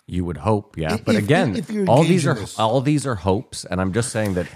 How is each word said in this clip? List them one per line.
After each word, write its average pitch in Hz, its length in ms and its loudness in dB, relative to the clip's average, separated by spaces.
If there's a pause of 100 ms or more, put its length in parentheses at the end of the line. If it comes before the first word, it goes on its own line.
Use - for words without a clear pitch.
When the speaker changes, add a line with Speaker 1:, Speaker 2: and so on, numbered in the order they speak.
(100)
Speaker 1:
You 90 140 -2
would 85 140 -6
hope, 107 400 -2
yeah. 78 160 -2
Speaker 2:
If, - 100 -6
Speaker 1:
But 113 120 2
Speaker 2:
if, 107 80 0
Speaker 1:
again, 123 300 2
Speaker 2:
if - 160 -6
you're 208 160 0
Speaker 1:
all 120 120 6
Speaker 2:
engaged 165 140 4
Speaker 1:
these 180 120 2
Speaker 2:
in 170 60 2
Speaker 1:
are, 147 40 2
Speaker 2:
this. 107 240 -10
Speaker 1:
all 110 220 2
these 139 260 0
are 127 80 -2
hopes, 98 520 -2
and 90 140 -4
I'm 95 120 0
just 117 180 -2
saying 107 240 -2
that 87 220 -2